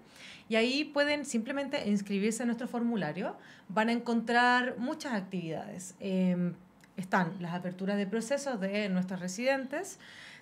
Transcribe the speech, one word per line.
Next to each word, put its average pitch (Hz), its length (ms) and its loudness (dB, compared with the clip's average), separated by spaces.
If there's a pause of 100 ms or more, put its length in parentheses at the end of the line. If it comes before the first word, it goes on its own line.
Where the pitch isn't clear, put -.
(500)
y 220 80 2
ahí 254 280 4
pueden 294 400 2
simplemente 269 640 -2
inscribirse 208 540 2
en 240 40 2
nuestro 240 200 -2
formulario. 233 720 -2 (320)
Van 214 200 2
a 233 40 4
encontrar 240 840 4
muchas 277 360 -4
actividades. 180 840 -4
Em, 180 540 2 (420)
están 180 460 2
las 170 120 -6
aperturas 185 440 -2
de 202 100 0
procesos 226 540 -2
de 202 280 0
nuestros 185 300 0
residentes. 262 800 -2 (420)